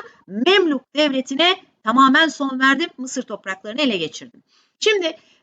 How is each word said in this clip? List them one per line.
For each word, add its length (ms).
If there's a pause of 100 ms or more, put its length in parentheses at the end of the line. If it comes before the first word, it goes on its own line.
(280)
Memlük 680
devletine 600 (280)
tamamen 440
son 320
verdim. 380
Mısır 260
topraklarını 580
ele 160
geçirdim. 460 (360)
Şimdi, 380 (260)